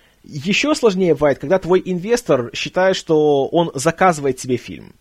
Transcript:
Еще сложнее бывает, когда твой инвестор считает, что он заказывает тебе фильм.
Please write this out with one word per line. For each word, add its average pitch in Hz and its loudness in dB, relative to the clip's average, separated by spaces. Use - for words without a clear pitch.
Еще 196 -2
сложнее 185 2
бывает, 139 2
когда 165 -2
твой 185 2
инвестор 180 -2
считает, 185 0
что 151 2
он 165 0
заказывает 143 0
тебе 127 -2
фильм. 60 -14